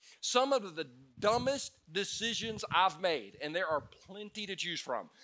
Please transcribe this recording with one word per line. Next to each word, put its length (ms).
Some 320
of 220
the 120
dumbest 520
decisions 840
I've 260
made, 420
and 140
there 120
are 140
plenty 400
to 80
choose 240
from, 300